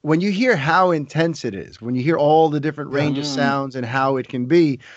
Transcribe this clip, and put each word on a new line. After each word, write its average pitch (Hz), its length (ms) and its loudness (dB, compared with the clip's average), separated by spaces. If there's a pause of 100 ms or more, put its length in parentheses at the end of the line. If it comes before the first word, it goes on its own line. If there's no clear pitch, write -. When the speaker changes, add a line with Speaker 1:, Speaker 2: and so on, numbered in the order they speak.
Speaker 1:
when 156 180 0
you 202 100 0
hear 220 260 2
how 165 340 2
intense 160 540 -2
it 110 100 -4
is, - 260 -12
when 120 140 -6
you 127 80 -2
hear 160 140 0
all 156 320 4
the 151 120 -2
different 147 300 -6
range 143 280 0
of 147 60 -6
Speaker 2:
Mm. 143 100 -6
Speaker 1:
sounds 139 420 -2
and 123 80 -6
how 135 320 0
it 127 120 -6
can 123 180 -4
be, 151 320 4 (180)